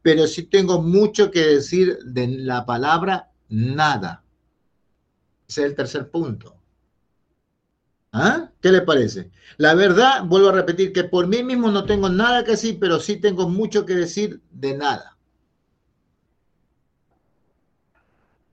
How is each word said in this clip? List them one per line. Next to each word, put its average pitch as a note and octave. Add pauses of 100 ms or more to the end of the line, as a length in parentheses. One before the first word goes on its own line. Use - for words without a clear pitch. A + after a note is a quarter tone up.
pero D#3
sí E3
tengo F#3
mucho G3+
que E3
decir F3
de B2
la B2+
palabra D3+ (160)
nada." A2+ (1300)
Ese -
es C#3+
el C#3
tercer C3+
punto. D#3 (1600)
¿Ah? A3
¿Qué F#3
le F#3
parece? A#2+ (240)
"La D3+
verdad, G3+
vuelvo F#3+
a -
repetir, F#3
que F3+
por F3+
mí A3+
mismo B3
no G3
tengo G3
nada A#3
que A#3
decir, G#3+
pero E3+
sí G#3
tengo F#3+
mucho G#3
que F#3
decir F3+ (120)
de C3+
nada." C#3 (3250)